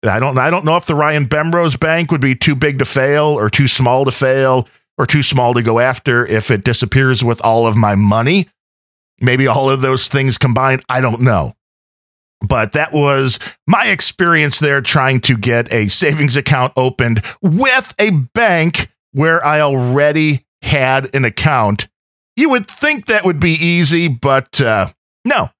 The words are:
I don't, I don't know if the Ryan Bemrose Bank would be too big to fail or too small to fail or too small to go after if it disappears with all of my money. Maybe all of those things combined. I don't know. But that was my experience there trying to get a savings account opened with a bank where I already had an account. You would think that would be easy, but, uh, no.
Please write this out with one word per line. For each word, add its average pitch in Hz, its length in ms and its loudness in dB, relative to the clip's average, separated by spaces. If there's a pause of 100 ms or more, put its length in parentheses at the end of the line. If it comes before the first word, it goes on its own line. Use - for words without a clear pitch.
I 104 120 0
don't, 131 180 -2
I 135 140 2
don't 175 140 -2
know 160 120 2
if 175 80 -4
the 160 100 -2
Ryan 151 300 0
Bemrose 156 520 0
Bank 160 340 -2
would 156 100 0
be 131 140 0
too 147 200 0
big 139 220 -2
to 135 80 0
fail 143 400 0
or 147 240 0
too 135 180 2
small 127 380 2
to 131 60 -2
fail 131 580 0 (300)
or 127 80 0
too 147 160 0
small 123 320 0
to 120 80 -2
go 113 160 0
after 123 480 0
if 107 240 -2
it 101 120 0
disappears 127 600 0
with 117 200 -2
all 113 220 2
of 110 100 0
my 104 200 2
money. 113 540 2 (680)
Maybe 127 280 0
all 135 200 0
of 135 140 0
those 131 260 -2
things 135 300 0
combined. 131 500 0
I 127 140 -2
don't 120 200 -2
know. 95 320 0 (920)
But 107 260 -2
that 151 200 -2
was 139 460 0 (260)
my 220 220 2
experience 165 720 0
there 139 200 0
trying 131 420 0
to 127 140 0
get 117 380 -2
a 107 140 0
savings 143 500 0
account 135 400 0
opened 123 460 0 (180)
with 247 560 0
a 214 140 2
bank 170 760 0 (240)
where 160 300 0
I 151 180 0
already 143 840 0 (160)
had 135 540 -2
an 135 100 0
account. 113 600 0 (480)
You 294 140 2
would 247 200 -2
think 294 380 -4
that 214 180 0
would 180 140 0
be 165 140 2
easy, 170 540 0
but, 135 540 -2
uh, 107 280 0 (360)
no. 254 240 -2 (100)